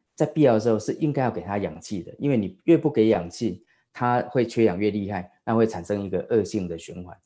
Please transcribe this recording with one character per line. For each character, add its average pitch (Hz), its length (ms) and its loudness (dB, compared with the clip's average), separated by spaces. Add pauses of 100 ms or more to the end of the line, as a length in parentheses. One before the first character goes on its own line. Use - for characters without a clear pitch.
(140)
在 160 120 0
必 151 160 0
要 131 140 6
的 135 40 4
时 120 80 0
候 110 100 2
是 117 180 -4
应 147 180 -2
该 135 100 0
要 113 80 0
给 98 80 -6
它 98 180 -6
氧 85 220 -6
气 92 240 -8
的， - 160 -16
因 143 100 -2
为 135 60 2
你 95 300 -2
越 165 120 6
不 151 120 2
给 110 180 4
氧 87 220 2
气， 92 340 -6 (300)
它 123 300 0
会 123 220 0
缺 117 200 2
氧 90 120 2
越 107 140 0
厉 101 180 -4
害， 92 220 -8 (140)
那 113 100 0
会 113 100 4
产 87 200 -4
生 101 180 -2
一 95 60 -6
个 92 100 -2 (100)
恶 110 140 2
性 92 240 -4
的 82 100 -8
循 90 240 -14
环。 87 240 -16